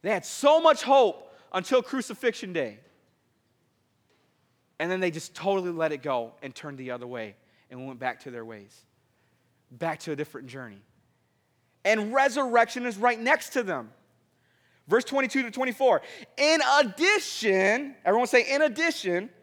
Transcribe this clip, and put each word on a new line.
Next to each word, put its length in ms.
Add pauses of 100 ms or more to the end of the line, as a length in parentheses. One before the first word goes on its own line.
They 100
had 140
so 340
much 240
hope 540 (160)
until 300
crucifixion 720
day. 260 (2000)
And 120
then 100
they 100
just 240
totally 360
let 220
it 100
go 380
and 140
turned 240
the 140
other 140
way 300 (320)
and 180
went 120
back 220
to 100
their 140
ways, 420 (840)
back 280
to 120
a 40
different 300
journey. 340 (1040)
And 300
resurrection 720
is 100
right 220
next 320
to 120
them. 300 (920)
Verse 180
twenty-two 380
to 80
twenty-four. 500 (380)
"In 220 (200)
addition," 1200
everyone 240
say, 200
"In 140
addition" 680 (120)